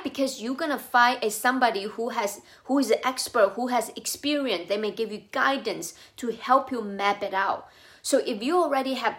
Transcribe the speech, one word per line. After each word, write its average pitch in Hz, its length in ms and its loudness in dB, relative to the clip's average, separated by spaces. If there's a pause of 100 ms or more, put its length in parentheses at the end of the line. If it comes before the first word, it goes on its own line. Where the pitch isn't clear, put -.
Because 269 360 -2
you're 233 140 -4
gonna 294 240 -2
find 247 460 4
a 220 80 2
somebody 247 520 2
who 226 260 -4
has, 226 320 -4 (240)
who 269 120 2
is 233 140 2
an - 120 2
expert, 240 520 2
who 247 140 -4
has 247 260 0
experience. 254 720 -2
They 202 80 0
may 214 140 -2
give 208 200 -4
you 208 200 -10
guidance 220 640 -2 (220)
to 240 120 -6
help 254 400 2
you 233 140 -4
map 202 400 -2
it 196 100 -4
out. 190 320 0 (380)
So 269 160 4
if 214 240 -4
you 349 180 4
already 269 320 0
have 233 260 -2